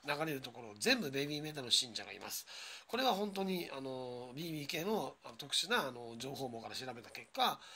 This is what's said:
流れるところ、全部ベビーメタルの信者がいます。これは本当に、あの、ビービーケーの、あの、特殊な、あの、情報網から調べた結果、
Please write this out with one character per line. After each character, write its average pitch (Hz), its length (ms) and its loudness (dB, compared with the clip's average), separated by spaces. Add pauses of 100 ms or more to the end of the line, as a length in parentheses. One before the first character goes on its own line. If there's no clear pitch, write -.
流 147 200 2
れ 151 80 2
る 131 60 -2
と 131 100 -8
こ 120 120 -12
ろ、 104 160 -10
全 240 220 6
部 147 100 0
ベ 139 160 2
ビ 147 120 -2
ー 147 40 -4
メ 156 100 -4
タ 147 80 -4
ル 123 60 -4
の 113 40 2
信 117 240 6
者 104 100 -4
が 98 80 -10
い 98 60 -10
ま 104 120 -8
す。 - 160 -4 (400)
こ 226 100 -2
れ 262 80 4
は 247 80 8
本 196 200 2
当 196 120 0
に、 180 320 0
あ 135 40 -6
の、 127 540 -6
ビ 165 160 -4
ー - 20 -2
ビ 147 120 -2
ー - 20 -10
ケ 165 140 0
ー 175 60 0
の、 180 380 2
あ 131 60 -10
の、 117 60 -12
特 139 180 -6
殊 - 160 4
な、 196 180 4
あ - 20 -4
の、 117 280 -8
情 135 160 -4
報 127 140 -2
網 113 140 -6
か 110 60 -8
ら 104 60 -8
調 127 200 -6
べ 113 80 -10
た - 80 -14
結 - 220 -10
果、 214 280 4 (140)